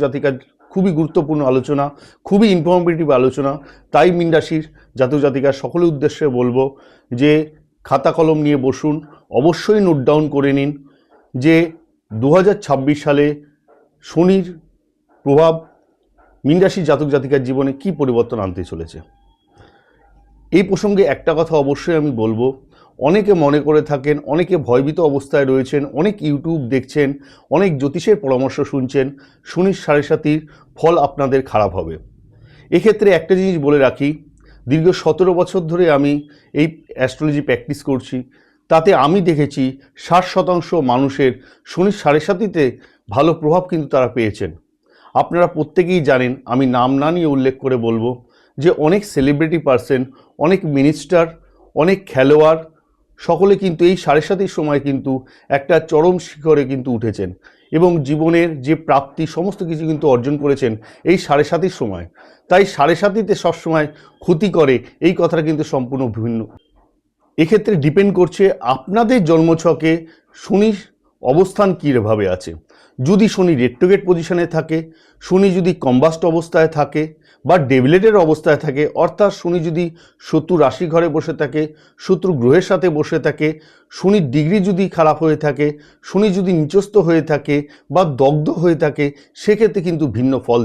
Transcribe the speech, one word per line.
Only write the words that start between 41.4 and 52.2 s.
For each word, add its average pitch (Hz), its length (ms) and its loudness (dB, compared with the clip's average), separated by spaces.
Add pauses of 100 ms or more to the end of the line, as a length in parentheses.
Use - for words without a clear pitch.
শনির 196 300 -2
সাড়ে 151 260 2
সাতিতে 185 360 -2 (520)
ভালো 151 160 2 (100)
প্রভাব 165 300 0
কিন্তু 156 220 -4
তারা 127 220 2
পেয়েছেন। 104 360 -4 (720)
আপনারা 170 340 0
প্রত্যেকেই 170 540 0
জানেন, 127 220 2 (220)
আমি 135 120 2 (120)
নাম 123 120 2 (120)
না 151 140 0
নিয়ে 160 200 0
উল্লেখ 131 280 0
করে 127 140 -2 (100)
বলবো 113 220 -2 (480)
যে 147 120 0 (160)
অনেক 196 160 2 (120)
সেলিব্রিটি 147 540 0
পারসন, 127 340 0 (440)
অনেক 185 140 2 (160)
মিনিস্টার, 151 500 0 (500)
অনেক 180 220 2 (140)
খেলোয়াড়, 151 500 4 (580)